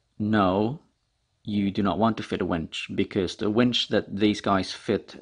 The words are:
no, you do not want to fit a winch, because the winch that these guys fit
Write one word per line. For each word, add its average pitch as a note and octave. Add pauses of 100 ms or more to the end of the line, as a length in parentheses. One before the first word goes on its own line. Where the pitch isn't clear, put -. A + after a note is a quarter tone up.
(180)
no, G#2+ (640)
you G2+
do G2+
not F#2
want A2
to G#2+
fit -
a F#2+
winch, E2+
because F#2+
the G#2
winch A#2+
that G2+
these G#2
guys F#2+
fit -